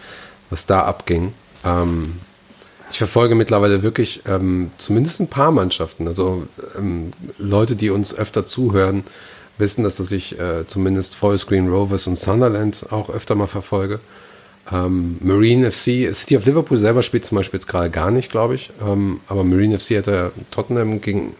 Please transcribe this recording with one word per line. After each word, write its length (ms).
was 160
da 180
abging. 500
Ähm, 380
ich 60
verfolge 380
mittlerweile 480
wirklich, 420
ähm, 520
zumindest 420
ein 80
paar 240
Mannschaften. 560
Also, 360
ähm, 340
Leute, 380
die 140
uns 280
öfter 280
zuhören, 580
wissen, 260
dass, 140
dass 160
ich, 260
äh, 260
zumindest 520
Forest 300
Green 220
Rovers 380
und 100
Sunderland 720
auch 200
öfter 260
mal 120
verfolge. 520
Ähm, 500
Marine 460
F 80
C, 380
City 240
of 80
Liverpool 320
selber 260
spielt 220
zum 120
Beispiel 220
jetzt 80
gerade 220
gar 220
nicht, 200
glaub 220
ich. 180
Ähm, 460
aber 160
Marine 320
F 80
C 140
hat 100
ja 240
Tottenham 500
gegen 380